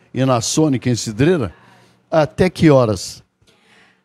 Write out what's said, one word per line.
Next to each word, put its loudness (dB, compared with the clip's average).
e -2
na 0
Sônica -2
em 0
Cidreira? -2
Até 0
que 2
horas? 0